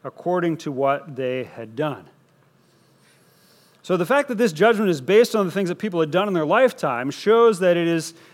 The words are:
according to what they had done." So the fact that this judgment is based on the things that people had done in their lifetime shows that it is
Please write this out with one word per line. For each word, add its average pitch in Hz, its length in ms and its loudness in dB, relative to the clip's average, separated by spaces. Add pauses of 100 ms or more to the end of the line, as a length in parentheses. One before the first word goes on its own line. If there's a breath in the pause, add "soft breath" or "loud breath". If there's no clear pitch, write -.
according 170 540 -2
to - 140 -8
what 139 440 -2
they 127 280 -4
had 113 320 -16
done." 127 300 -6 (1800 soft breath)
So 180 160 -2
the 170 80 -2
fact 285 220 0
that 240 100 -6
this 208 160 0
judgment 208 360 2
is 151 120 -2
based 208 340 4
on 202 100 0
the 165 60 -6
things 185 180 -2
that 175 80 -6
people 185 220 -4
had 156 120 0
done 185 160 0
in 196 80 -2
their 160 100 0
lifetime 151 640 0
shows 220 500 4
that 180 160 4
it 170 120 0
is 165 260 -2 (200 loud breath)